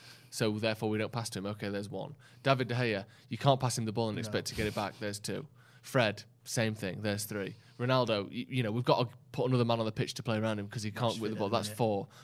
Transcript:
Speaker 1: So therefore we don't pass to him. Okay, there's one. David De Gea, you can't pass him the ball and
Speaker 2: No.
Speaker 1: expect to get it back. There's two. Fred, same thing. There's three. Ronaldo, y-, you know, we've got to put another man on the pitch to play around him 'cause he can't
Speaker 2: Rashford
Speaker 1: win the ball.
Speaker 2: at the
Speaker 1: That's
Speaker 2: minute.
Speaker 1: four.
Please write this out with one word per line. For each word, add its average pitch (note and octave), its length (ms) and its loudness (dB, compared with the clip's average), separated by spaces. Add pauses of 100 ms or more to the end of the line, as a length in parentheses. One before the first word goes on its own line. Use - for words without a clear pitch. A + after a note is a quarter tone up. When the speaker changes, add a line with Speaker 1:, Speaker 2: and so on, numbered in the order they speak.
(320)
Speaker 1:
So A2 220 2
therefore A2 360 0
we G#2+ 80 2
don't G#2+ 140 -2
pass A#2 200 -4
to F#2+ 80 -6
him. F#2+ 80 -6
Okay, G#2 220 -4
there's G2+ 200 -4
one. G2+ 260 -8 (280)
David B2+ 260 2
De A#2+ 60 -2
Gea, A2 300 0 (220)
you A2+ 100 -6
can't C3+ 220 6
pass B2+ 180 0
him A#2 80 -2
the A2 60 -2
ball A2+ 180 0
and G#2 60 -4
Speaker 2:
No. F2 40 -4
Speaker 1:
expect G#2+ 280 -2
to - 80 -8
get A2 120 0
it G#2 80 -2
back. G2+ 240 -2
There's G#2 200 -4
two. G2 280 -6 (340)
Fred, A2 420 2 (220)
same A2 300 0
thing. G2 260 -4
There's G#2 240 -2
three. G2+ 300 -6 (240)
Ronaldo, A#2+ 500 2
y-, - 200 -6
you B2+ 140 0
know, G#2+ 80 0
we've B2 140 0
got D3 140 6 (100)
to - 80 -18 (160)
put B2+ 140 0
another B2 180 6
man A#2 140 2
on A2+ 60 2
the G#2+ 60 0
pitch - 240 -4
to - 80 -8
play A2+ 140 0
around G#2+ 220 0
him G2+ 80 -6
'cause G#2 160 -8
he G#2+ 80 -4
can't A2+ 240 0
Speaker 2:
Rashford A2 40 -6
Speaker 1:
win G#2+ 120 -2
the G#2 60 -4
ball. G2+ 100 0
Speaker 2:
at G2+ 40 0
the A2+ 60 4
Speaker 1:
That's G#2 120 0
Speaker 2:
minute. G#2+ 80 -8
Speaker 1:
four. G#2+ 300 2 (160)